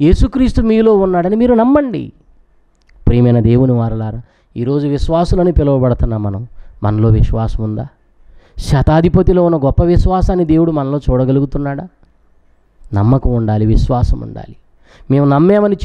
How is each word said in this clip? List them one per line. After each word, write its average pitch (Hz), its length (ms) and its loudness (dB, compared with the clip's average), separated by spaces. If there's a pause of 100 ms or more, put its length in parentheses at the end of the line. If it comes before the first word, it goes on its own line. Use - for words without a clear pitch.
యేసుక్రీస్తు 226 640 2
మీలో 220 340 2
ఉన్నాడని 190 400 0
మీరు 240 180 2
నమ్మండి. 233 580 0 (960)
ప్రియమైన 120 320 4
దేవుని 123 320 2
వారలారా, 113 480 -6 (360)
ఈరోజు 143 320 -4
విశ్వాసులని 170 640 0
పిలువబడుతున్నాం 127 720 0
మనం. 104 240 -6 (360)
మనలో 107 260 0
విశ్వాసం 110 560 0
ఉందా? 107 220 -6 (720)
శతాధిపతిలో 170 840 2
ఉన్న 170 120 2
గొప్ప 143 260 0
విశ్వాసాన్ని 180 600 0
దేవుడు 160 260 2
మనలో 143 280 -4
చూడగలుగుతున్నాడా? 139 880 -2 (1040)
నమ్మకం 120 400 2
ఉండాలి, 107 320 -2
విశ్వాసం 120 540 0
ఉండాలి. 110 360 -16 (540)
మేము 139 140 2
నమ్మామని 190 600 2